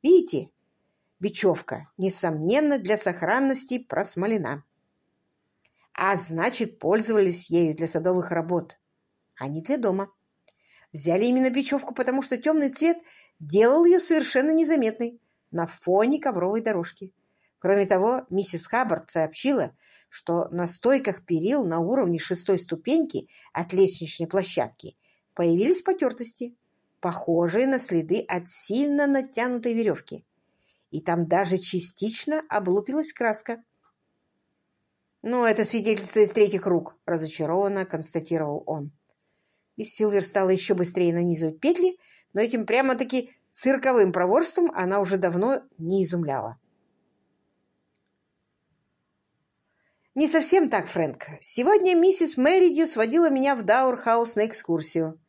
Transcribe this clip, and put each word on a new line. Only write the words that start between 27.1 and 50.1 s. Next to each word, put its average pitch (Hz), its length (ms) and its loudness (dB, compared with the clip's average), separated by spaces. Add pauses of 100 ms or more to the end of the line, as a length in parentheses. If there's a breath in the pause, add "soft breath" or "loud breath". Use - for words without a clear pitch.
на 269 120 0
следы 170 480 -2
от 175 220 -6
сильно 285 580 0
натянутой 247 680 -2
веревки. 220 500 -4 (680)
И 151 100 -6
там 170 260 -2
даже 180 320 0
частично 220 920 -6
облупилась 208 640 -2
краска». 226 500 -6 (1600)
«Ну, 240 220 0
это 220 200 2
свидетельство 214 560 0
из 208 100 6
третьих 196 360 2
рук», 170 380 0
разочарованно 175 800 -2
констатировал 160 840 -4
он. 147 240 -8 (840)
Мисс - 180 -8
Силвер 202 300 2
стала 190 260 0
еще 190 240 2
быстрее 175 380 0
нанизывать 165 480 -2
петли, 359 380 0 (340 soft breath)
но 196 80 -2
этим 233 260 -2
прямо-таки 254 640 0 (200 loud breath)
цирковым 254 640 2
проворством 262 600 2
она 185 260 0
уже 190 180 0
давно 185 440 0 (160)
не 185 240 -2
изумляла. 147 560 -4 (3500)